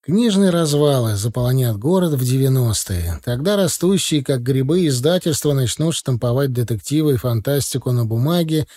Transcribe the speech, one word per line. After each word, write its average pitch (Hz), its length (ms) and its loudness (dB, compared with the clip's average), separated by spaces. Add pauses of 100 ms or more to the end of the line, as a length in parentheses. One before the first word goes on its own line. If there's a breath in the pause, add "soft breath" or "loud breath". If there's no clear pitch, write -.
Книжные 196 440 2
развалы 147 640 2
заполонят 123 600 0
город 165 380 0
в 127 100 -2
девяностые. 120 960 0
Тогда 143 320 -2
растущие, 170 680 0
как 135 220 -2
грибы, 139 440 0
издательства 147 640 0
начнут 139 420 -2
штамповать 127 560 -2
детективы 127 640 -2
и 120 40 0
фантастику 127 760 -2
на 120 100 0
бумаге, 156 720 0